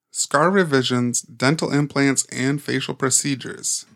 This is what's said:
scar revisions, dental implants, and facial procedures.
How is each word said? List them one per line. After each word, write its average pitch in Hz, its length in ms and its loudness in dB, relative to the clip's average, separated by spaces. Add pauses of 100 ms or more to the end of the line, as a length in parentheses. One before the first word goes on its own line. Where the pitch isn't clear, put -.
(120)
scar 151 380 2
revisions, 127 720 2
dental 135 500 0
implants, 139 540 0
and 131 360 -2
facial 131 320 -4
procedures. - 880 -4 (120)